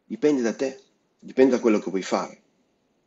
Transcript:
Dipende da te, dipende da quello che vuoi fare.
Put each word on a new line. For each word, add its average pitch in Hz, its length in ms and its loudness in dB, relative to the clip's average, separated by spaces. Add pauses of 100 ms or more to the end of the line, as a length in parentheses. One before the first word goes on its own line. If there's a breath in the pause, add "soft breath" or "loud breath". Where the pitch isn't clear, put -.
Dipende 139 360 0
da 110 120 0
te, 135 260 -6 (400)
dipende 131 360 2
da 110 60 -4
quello 107 180 4
che - 100 -8
vuoi 92 140 -4
fare. - 380 -6 (640)